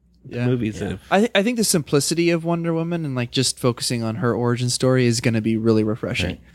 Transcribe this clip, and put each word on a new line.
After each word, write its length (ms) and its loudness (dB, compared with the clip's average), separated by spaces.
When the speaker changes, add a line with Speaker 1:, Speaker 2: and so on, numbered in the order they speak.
Speaker 1:
Yeah. 180 -4
Speaker 2:
movies 340 0
Speaker 3:
Yeah. 100 -4
Speaker 2:
have 100 -8
Speaker 1:
I, 80 4
th-, 160 2
I 80 4
think 140 0
the 80 0
simplicity 680 0
of 140 0
Wonder 280 -2
Woman 320 -4
and, 120 -4
like, 160 -2
just 260 -2
focusing 460 -2
on 120 -2
her 180 0
origin 360 0
story 360 2
is 140 2
gonna 200 2
be 160 0
really 260 4
refreshing. 480 -2
Speaker 3:
Right. 100 -10